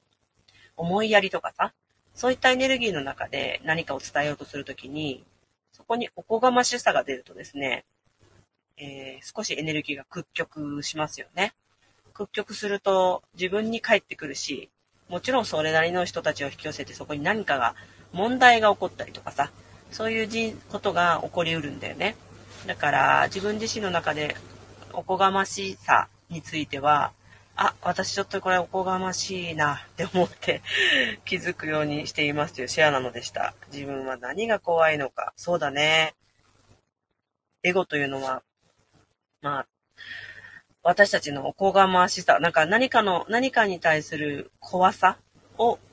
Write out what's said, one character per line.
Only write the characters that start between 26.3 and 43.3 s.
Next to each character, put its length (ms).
つ 160
い 100
て 120
は、 340
あ、 260
私 320
ち 80
ょ 20
っ 40
と 120
こ 120
れ 60
お 80
こ 200
が 140
ま 120
し 400
い 40
な 300
っ 100
て 180
思 120
っ 40
て 320
<laughs> 300
気 120
づ 160
く 140
よ 140
う 40
に 220
し 60
て 120
い 60
ま 160
す 60
と 80
い 20
う 60
シ 120
ェ 60
ア 40
な 100
の 100
で 120
し 80
た。 220
自 120
分 200
は 100
何 320
が 120
怖 340
い 40
の 120
か。 260
そ 200
う 40
だ 100
ね。 460
エ 100
ゴ 120
と 120
い 80
う 20
の 160
は、 200
ま 180
あ、 80
私 280
た 80
ち 140
の 140
お 60
こ 200
が 140
ま 200
し 140
さ、 180
な 100
ん 40
か 120
何 240
か 140
の、 240
何 240